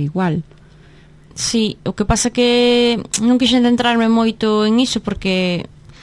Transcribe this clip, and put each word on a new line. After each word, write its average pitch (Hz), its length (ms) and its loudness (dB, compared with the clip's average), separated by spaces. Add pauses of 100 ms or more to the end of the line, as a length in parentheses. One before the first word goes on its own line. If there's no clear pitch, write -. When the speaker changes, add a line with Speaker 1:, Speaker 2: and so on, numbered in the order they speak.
Speaker 1:
igual. 165 400 -2 (880)
Speaker 2:
Sí, - 480 -2
o - 160 -6
que 202 80 -2
pasa 233 240 0
que 240 720 2 (240)
non 247 160 2
quixen 247 240 2
centrarme 240 400 2
moito 226 640 0
en 226 80 2
iso 247 240 -2
porque 185 640 -4 (380)